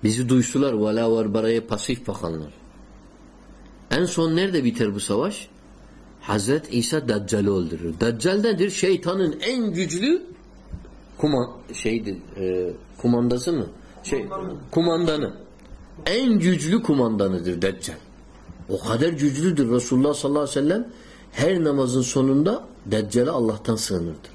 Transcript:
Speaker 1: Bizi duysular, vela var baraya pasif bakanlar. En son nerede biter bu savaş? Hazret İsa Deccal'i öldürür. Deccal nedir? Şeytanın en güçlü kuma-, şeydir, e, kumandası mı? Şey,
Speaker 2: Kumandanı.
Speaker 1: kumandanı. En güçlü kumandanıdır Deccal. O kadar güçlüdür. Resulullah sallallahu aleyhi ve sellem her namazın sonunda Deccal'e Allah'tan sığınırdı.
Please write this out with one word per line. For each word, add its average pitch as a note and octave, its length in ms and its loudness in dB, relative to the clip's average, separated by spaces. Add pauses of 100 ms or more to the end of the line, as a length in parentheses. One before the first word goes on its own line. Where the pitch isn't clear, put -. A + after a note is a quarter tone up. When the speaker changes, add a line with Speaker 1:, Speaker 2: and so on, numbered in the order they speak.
Speaker 1:
Bizi A#2 260 0
duysular, C3 440 2
vela A2 380 2
var A2 220 0
baraya A2+ 340 0
pasif A#2+ 400 -4
bakanlar. E2 460 -6 (1400)
En F3 140 2
son E3 300 0
nerede F3+ 280 2
biter A2+ 320 0
bu G#2 40 -4
savaş? C3+ 480 -2 (760)
Hazret A2 520 -2
İsa B2 340 0
Deccal'i G2+ 420 0
öldürür. E2 500 -2
Deccal A#2 400 2
nedir? G3+ 300 2
Şeytanın F3+ 720 0
en A3+ 320 -2
güçlü F#3 480 0 (960)
kuma-, C3+ 560 -2
şeydir, G#2+ 440 -4 (200)
e, F#2 360 -2 (240)
kumandası A#2+ 560 0
mı? A2+ 140 -2 (360)
Şey, B2+ 200 -4
Speaker 2:
Kumandanı. F3+ 360 -8 (120)
Speaker 1:
kumandanı. E3 640 0 (720)
En A3 340 2
güçlü E3+ 420 2
kumandanıdır G2 800 2
Deccal. F#2+ 340 -2 (760)
O F#2+ 100 -2
kadar A#2 300 2
güçlüdür. D3 640 2
Resulullah B2+ 420 2
sallallahu C#3+ 280 0
aleyhi C#3+ 160 -2
ve C3+ 40 2
sellem F#3+ 260 0 (440)
her E3+ 320 2
namazın C3+ 380 2
sonunda C3+ 680 2 (180)
Deccal'e A2 460 2
Allah'tan A2 440 0
sığınırdı. E2+ 600 -4